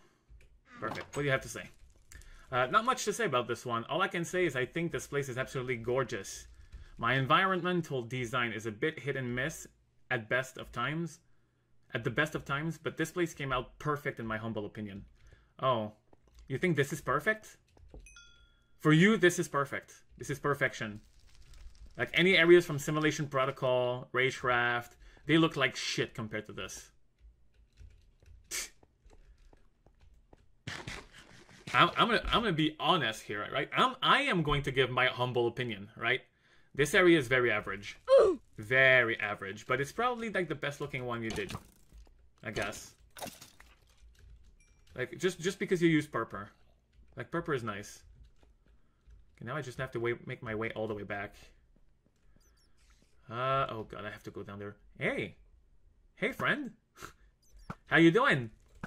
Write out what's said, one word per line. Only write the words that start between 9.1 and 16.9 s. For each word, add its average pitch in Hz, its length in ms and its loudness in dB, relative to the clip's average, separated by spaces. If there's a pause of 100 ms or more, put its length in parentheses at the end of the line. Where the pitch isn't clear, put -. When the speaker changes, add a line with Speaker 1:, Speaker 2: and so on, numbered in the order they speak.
Speaker 1:
and 123 180 -4
miss 139 320 -4 (440)
at 117 180 -2
best 127 300 -2
of - 120 -14
times. 151 500 -4 (720)
At 117 120 -4
the 135 60 0
best 151 240 0
of 147 100 -6
times, 151 340 -4
but 127 180 -6
this 160 140 -2
place 170 240 -2
came 135 180 -4
out 127 260 -4
perfect 143 420 -4
in 113 60 -6
my 110 120 -4
humble 107 280 -6
opinion. 101 380 -12 (560)
Oh. 117 320 0 (560)
You 135 100 -4
think 175 180 2
this 139 160 0